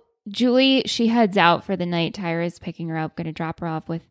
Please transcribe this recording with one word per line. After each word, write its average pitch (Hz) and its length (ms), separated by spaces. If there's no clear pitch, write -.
Julie, 254 580
she 233 220
heads 226 280
out 170 280
for 196 120
the 175 100
night. 170 280
Tyra's 170 440
picking 170 300
her 160 80
up, 160 200
gonna 165 160
drop 165 280
her 170 60
off 160 220
with, 165 220